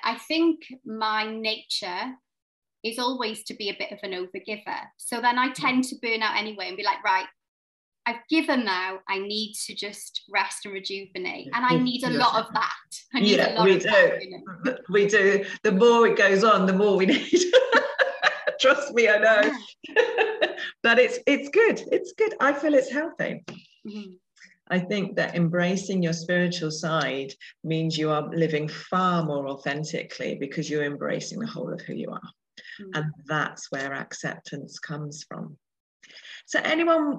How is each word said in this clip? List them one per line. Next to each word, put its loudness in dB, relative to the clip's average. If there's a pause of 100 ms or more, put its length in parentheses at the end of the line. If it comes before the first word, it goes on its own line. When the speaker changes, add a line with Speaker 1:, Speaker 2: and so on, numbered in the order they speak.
Speaker 1:
I -2
think 0 (260)
my -2
nature -6 (680)
is -6
always -4
to -12
be -8
a -8
bit -8
of -14
an -8
overgiver. -10 (180)
So -10
then 2
I 0
tend 0
to -8
burn -2
out 0
anyway -8
and -10
be -8
like, -2
"Right, 0 (800)
I've -6
given 2
now. -4 (100)
I -2
need -6 (100)
to -14
just -12 (100)
rest -4
and -10
rejuvenate." -10
And 0
I 4
Speaker 2:
Yeah. 4
Speaker 1:
need -2
a -2
lot 2
of -16
that. -2 (420)
I 0
need 6
Speaker 2:
Yeah, 2
Speaker 1:
a -4
lot 4
Speaker 2:
we 8
Speaker 1:
of 0
Speaker 2:
do. 0
Speaker 1:
that, 6
you -16 (340)
know. -2 (120)
Speaker 2:
We 4
do. 4 (200)
The 4
more 8
it 2
goes 4
on, 6
the 4
more 4
we 4
<laughs> 6
need. 2 (1160)
Trust 2
me, 6
I 6
know. 6 (380)
Speaker 1:
Yeah. 4 (460)
Speaker 2:
<laughs> -8 (300)
But 6
it's, 4
it's 2
good. 4
It's -2
good. 0
I 4
feel 0
it's 2
healthy. -4 (420)
Speaker 1:
Mm-hmm. -12 (580)
Speaker 2:
I 0
think -4
that -2
embracing 0
your 0
spiritual -2
side -4 (320)
means -2
you 0
are 0
living 0
far 0
more -4
authentically -6
because -6
you're -2
embracing -6
the -6
whole -8
of -8
who -12
you -8
are. -14 (500)
Speaker 1:
Mm. -16
Speaker 2:
And -4 (140)
that's -6
where -6
acceptance -12
comes -10
from. -14 (880)
So -2
anyone 2